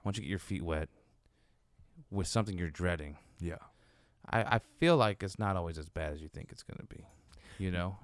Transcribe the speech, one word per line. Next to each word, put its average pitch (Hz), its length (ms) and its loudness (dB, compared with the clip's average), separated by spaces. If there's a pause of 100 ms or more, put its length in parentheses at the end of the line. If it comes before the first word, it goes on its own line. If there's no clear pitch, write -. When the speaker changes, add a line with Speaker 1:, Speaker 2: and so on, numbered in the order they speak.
Speaker 1:
once 101 120 0
you 110 60 -6
get 69 60 -6
your 95 100 0
feet - 240 -4
wet 80 260 -2 (1200)
with 98 180 0
something 98 300 2
you're 87 120 0
dreading, 76 480 -2 (220)
Speaker 2:
Yeah. 82 180 -4 (680)
Speaker 1:
I, 113 300 2
I 113 40 6
feel - 360 4
like 107 260 4
it's 95 160 -4
not 98 200 2
always 85 200 -2
as 78 120 -8
bad 78 240 -4
as 76 80 -8
you 78 80 -12
think - 240 -12
it's - 100 -16
gonna - 240 -12
be, - 180 -16 (520)
you 92 140 0
know? 90 320 -2